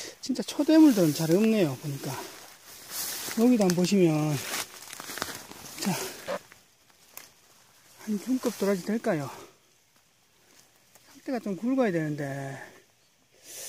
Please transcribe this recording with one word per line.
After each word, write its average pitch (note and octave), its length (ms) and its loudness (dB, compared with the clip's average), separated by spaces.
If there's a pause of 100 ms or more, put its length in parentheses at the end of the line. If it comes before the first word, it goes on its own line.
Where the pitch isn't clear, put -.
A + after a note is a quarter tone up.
(220)
진짜 A#3+ 220 -4
초대물들은 C#4 720 6
잘 D#3 180 0
없네요. G3+ 500 4
보니까 C#3 300 -6 (1300)
여기도 A#3 240 6
한번 F#3 120 4
보시면, D#3+ 600 4 (1500)
자, G3 100 -2 (2250)
한 G#3 140 -4
중급 B3 400 -4
도라지 G3 260 0
될까요? G3 440 -2 (1800)
상태가 C4 260 -8
좀 G3+ 180 -4
굵어야 A#3+ 340 2
되는데 C#3 840 -6 (920)